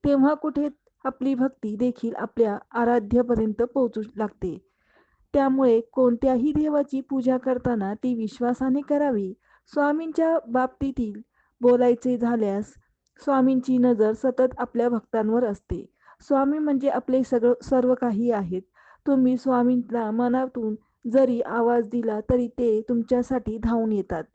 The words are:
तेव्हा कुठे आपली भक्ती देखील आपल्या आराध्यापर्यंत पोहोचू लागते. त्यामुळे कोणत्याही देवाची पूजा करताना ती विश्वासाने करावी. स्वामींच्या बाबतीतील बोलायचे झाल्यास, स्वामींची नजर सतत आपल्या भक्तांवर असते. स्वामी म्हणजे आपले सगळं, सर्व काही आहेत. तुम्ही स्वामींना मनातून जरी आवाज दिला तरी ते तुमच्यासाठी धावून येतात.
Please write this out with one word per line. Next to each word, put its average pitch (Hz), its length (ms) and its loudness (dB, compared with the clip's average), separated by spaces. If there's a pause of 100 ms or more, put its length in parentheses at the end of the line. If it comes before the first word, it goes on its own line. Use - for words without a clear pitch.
तेव्हा 285 280 4
कुठे 294 360 -4 (360)
आपली 262 300 -4
भक्ती 247 400 -4
देखील 240 400 -4
आपल्या 214 420 -2 (140)
आराध्यापर्यंत 233 880 0
पोहोचू 240 400 -2 (160)
लागते. 202 500 -8 (680)
त्यामुळे 262 480 4
कोणत्याही 254 720 2
देवाची 294 500 0
पूजा 254 360 0
करताना 247 560 -2
ती 247 220 -4
विश्वासाने 247 680 -2
करावी. 269 520 0 (400)
स्वामींच्या 320 760 0
बाबतीतील 254 720 -4 (400)
बोलायचे 247 560 4
झाल्यास, 220 560 -2 (500)
स्वामींची 262 540 2
नजर 226 360 4
सतत 254 440 0
आपल्या 240 320 -2
भक्तांवर 226 560 0
असते. 202 400 -8 (360)
स्वामी 277 360 0
म्हणजे 277 320 0
आपले 254 340 0
सगळं, 240 300 2 (100)
सर्व 254 380 2
काही 240 300 -2
आहेत. 185 300 -4 (460)
तुम्ही 262 300 2
स्वामींना 240 720 0
मनातून 240 640 -2 (340)
जरी 254 320 2
आवाज 233 480 0
दिला 226 300 -2
तरी 247 280 0
ते 226 420 0
तुमच्यासाठी 240 680 -2
धावून 226 340 -2
येतात. 185 320 -4 (120)